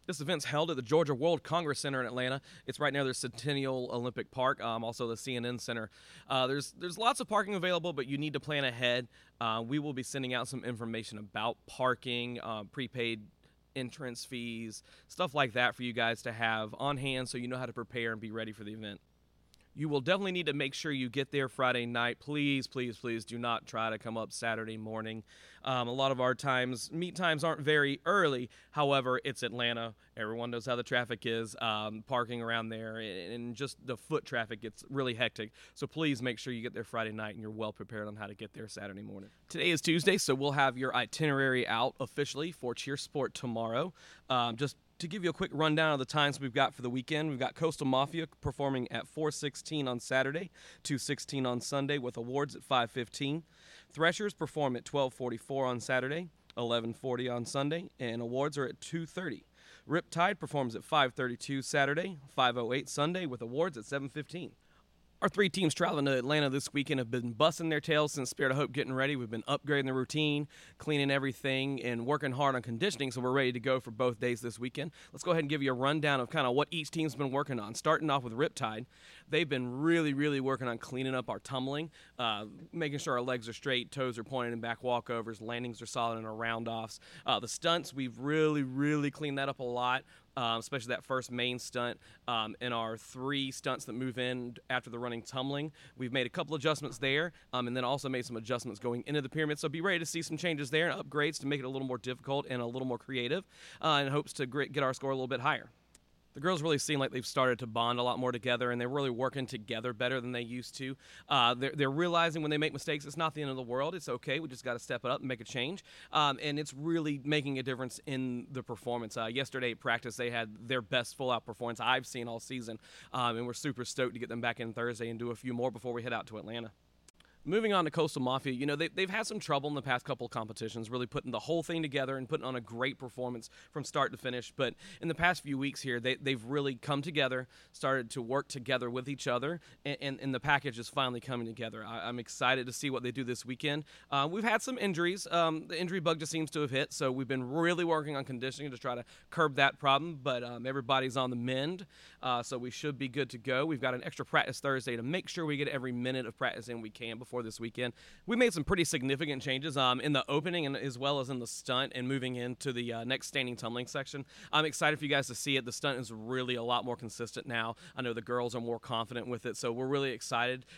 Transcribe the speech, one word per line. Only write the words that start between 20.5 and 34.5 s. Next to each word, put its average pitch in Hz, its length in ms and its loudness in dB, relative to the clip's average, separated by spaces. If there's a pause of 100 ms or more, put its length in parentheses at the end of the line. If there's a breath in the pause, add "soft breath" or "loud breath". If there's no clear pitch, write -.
make 139 200 0
sure 151 200 -2
you 127 160 0
get 135 220 -2
there 135 180 2
Friday 123 360 4
night. 120 340 0
Please, 143 460 0
please, 123 300 -4
please 113 300 -2
do 117 120 -8
not 117 280 0
try 113 240 0
to 110 80 -2
come 113 180 -6
up 110 160 -4
Saturday 113 460 -2
morning. 110 460 -6 (420 loud breath)
Um, 123 240 2
a - 20 -2
lot 135 220 4
of 127 80 0
our 127 120 6
times, 127 600 0
meet 175 200 -2
times 160 300 2
aren't 160 160 2
very 143 460 4
early. 151 440 4 (220 loud breath)
However, 135 540 4
it's 127 180 -4
Atlanta. 117 500 0 (220 soft breath)
Everyone 117 340 -2
knows 120 160 -4
how 123 120 2
the 120 60 0
traffic 120 420 0
is. 113 340 -2
Um, 107 480 -2
parking 120 340 0
around 113 280 0
there 110 300 -6
and, 95 340 -6
and 120 220 -6
just 135 200 -6 (100)
the 120 120 -4
foot - 260 -2
traffic 113 380 -4